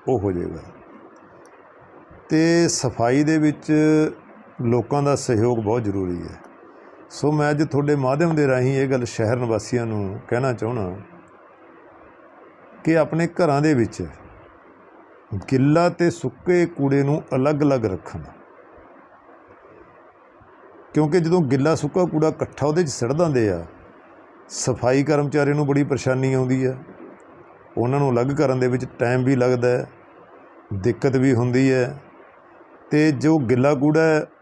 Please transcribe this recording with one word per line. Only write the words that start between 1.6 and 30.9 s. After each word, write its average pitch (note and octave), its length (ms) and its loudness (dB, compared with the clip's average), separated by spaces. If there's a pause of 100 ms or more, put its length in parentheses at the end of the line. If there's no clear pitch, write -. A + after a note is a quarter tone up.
ਤੇ E3 380 4
ਸਫਾਈ B2 560 0
ਦੇ D#3+ 140 2
ਵਿੱਚ D3+ 340 0 (880)
ਲੋਕਾਂ B2 420 0
ਦਾ C#3+ 120 2
ਸਹਿਯੋਗ A#2 480 0
ਬਹੁਤ A2+ 200 0
ਜ਼ਰੂਰੀ F#2+ 380 -4
ਹੈ। E2 200 -14 (680)
ਸੋ C#3+ 220 -2
ਮੈਂ D3+ 200 0
ਅੱਜ D3+ 120 0
ਤੁਹਾਡੇ C#3+ 320 0
ਮਾਧਿਅਮ C#3+ 400 0
ਦੇ D3 120 2
ਰਾਹੀਂ C3 300 0
ਇਹ C3+ 100 0
ਗੱਲ B2+ 180 -2
ਸ਼ਹਿਰ A2+ 320 -2
ਨਿਵਾਸੀਆਂ A#2 480 -2
ਨੂੰ G#2 420 -6
ਕਹਿਣਾ B2 260 -2
ਚਾਹੁੰਦਾ A2 420 -6 (1900)
ਕਿ D#3+ 140 2
ਆਪਣੇ D#3+ 300 0
ਘਰਾਂ D#3 340 0
ਦੇ D#3 120 4
ਵਿੱਚ A2 320 -2 (1500)
ਗਿੱਲਾ D3 380 4
ਤੇ F3 200 0
ਸੁੱਕੇ E3+ 560 -2
ਕੂੜੇ C#3 380 0
ਨੂੰ D3+ 200 -2 (120)
ਅਲੱਗ-ਅਲੱਗ C#3 500 0
ਰੱਖਣ, F#2 340 -6 (2750)
ਕਿਉਂਕਿ D3+ 260 2
ਜਦੋਂ E3+ 220 2
ਗਿੱਲਾ C#3+ 340 2
ਸੁੱਕਾ E3 280 -2
ਕੂੜਾ D#3 240 0
ਇਕੱਠਾ C#3+ 400 -4
ਉਹਦੇ D#3 160 0
'ਚ D3 60 -4
ਸਿੱਟ A#2+ 220 -4
ਦਿੰਦੇ C#3+ 380 2
ਆ, E2+ 160 -4 (840)
ਸਫਾਈ C3 540 0
ਕਰਮਚਾਰੀ D3 500 0
ਨੂੰ D3 120 0
ਬੜੀ C#3 180 2
ਪਰੇਸ਼ਾਨੀ C3 500 -2
ਆਉਂਦੀ C3 340 0
ਹੈ, C3 100 -4 (1000)
ਉਹਨਾਂ B2+ 220 0
ਨੂੰ C#3 120 2
ਅਲੱਗ A#2+ 160 2
ਕਰਨ C3+ 320 0
ਦੇ B2+ 80 2
ਵਿੱਚ B2 180 -2 (140)
ਟਾਈਮ B2+ 240 0
ਵੀ C3+ 120 2
ਲੱਗਦਾ B2 340 2
ਹੈ, B2+ 180 -2 (840)
ਦਿੱਕਤ A#2+ 440 0